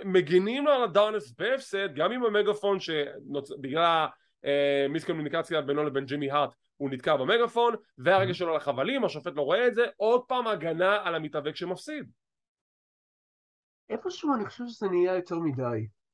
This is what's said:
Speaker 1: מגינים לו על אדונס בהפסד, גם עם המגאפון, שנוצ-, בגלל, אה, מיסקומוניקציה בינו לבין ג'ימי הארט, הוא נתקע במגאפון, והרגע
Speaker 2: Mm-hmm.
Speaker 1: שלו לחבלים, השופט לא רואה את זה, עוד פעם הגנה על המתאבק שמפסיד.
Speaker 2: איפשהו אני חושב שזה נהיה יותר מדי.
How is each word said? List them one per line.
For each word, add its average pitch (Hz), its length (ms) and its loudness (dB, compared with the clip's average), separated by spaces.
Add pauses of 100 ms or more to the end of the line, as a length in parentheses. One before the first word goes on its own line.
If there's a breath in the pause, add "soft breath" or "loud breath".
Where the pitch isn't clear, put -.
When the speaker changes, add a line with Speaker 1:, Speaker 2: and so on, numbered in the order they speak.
Speaker 1:
מגינים 185 600 4
לו 294 80 6
על 254 100 4
אדונס 208 560 2
בהפסד, 196 560 -4
גם 165 180 2
עם 247 120 -2
המגאפון, 202 560 2
שנוצ-, 143 800 -6
בגלל, 160 460 2 (380 soft breath)
אה, 143 460 2
מיסקומוניקציה 156 720 -2
בינו 143 220 -2
לבין 135 200 -2
ג'ימי 139 260 -4
הארט, 143 200 0 (260)
הוא 139 140 -4
נתקע 135 260 2
במגאפון, 233 580 2 (240 soft breath)
והרגע 185 320 4
Speaker 2:
Mm-hmm. 175 40 -4
Speaker 1:
שלו 165 220 -2
לחבלים, 151 480 0
השופט 156 320 -6
לא 147 60 0
רואה 190 240 2
את 233 80 2
זה, 233 120 2 (100)
עוד 240 320 2
פעם 247 180 -2
הגנה 180 560 0
על 175 120 -2
המתאבק 151 420 -6
שמפסיד. 185 540 -10 (1800)
Speaker 2:
איפשהו 311 440 -4
אני 208 120 -2
חושב - 200 -12
שזה 220 220 -6
נהיה 180 280 2
יותר 175 220 -4
מדי. 123 480 -2 (280)